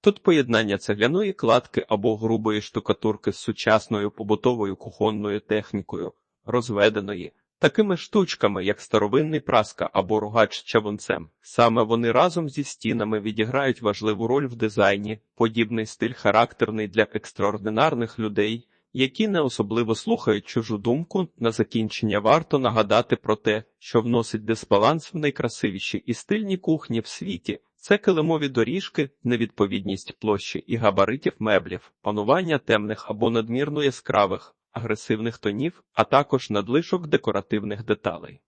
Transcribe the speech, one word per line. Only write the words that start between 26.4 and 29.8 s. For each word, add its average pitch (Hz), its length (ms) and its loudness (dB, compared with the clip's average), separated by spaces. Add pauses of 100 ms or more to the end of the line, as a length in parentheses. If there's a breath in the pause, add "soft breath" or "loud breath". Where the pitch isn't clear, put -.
кухні 156 440 -2
в - 60 -12
світі. - 540 -8 (160)
Це - 220 2
килимові 160 500 2
доріжки, 135 640 -2 (140)
невідповідність 101 920 -2